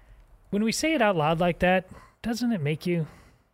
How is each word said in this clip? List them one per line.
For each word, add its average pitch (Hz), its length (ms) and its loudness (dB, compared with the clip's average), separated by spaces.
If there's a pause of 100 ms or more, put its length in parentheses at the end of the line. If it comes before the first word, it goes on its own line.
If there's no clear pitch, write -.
(500)
When 208 140 0
we 226 80 0
say 311 200 -2
it 294 80 0
out 208 160 4
loud 160 240 0
like 180 200 0
that, 185 260 2 (340)
doesn't 233 320 -4
it 190 80 -2
make 147 240 -4
you 170 220 -2 (480)